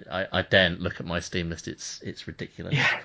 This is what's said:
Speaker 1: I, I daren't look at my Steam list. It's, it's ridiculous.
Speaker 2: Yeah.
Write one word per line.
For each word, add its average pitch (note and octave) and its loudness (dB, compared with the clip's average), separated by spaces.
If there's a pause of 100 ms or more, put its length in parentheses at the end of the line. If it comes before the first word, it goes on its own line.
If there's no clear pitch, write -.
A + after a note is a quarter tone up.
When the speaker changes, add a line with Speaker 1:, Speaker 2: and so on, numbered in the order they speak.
(120)
Speaker 1:
I, F#2 -2
I F#2 2
daren't F2+ 6
look F2 -4
at - -10
my E2+ -2
Steam F2 -4
list. E2 -8
It's, - -10
it's - -10
ridiculous. - -8
Speaker 2:
Yeah. - 2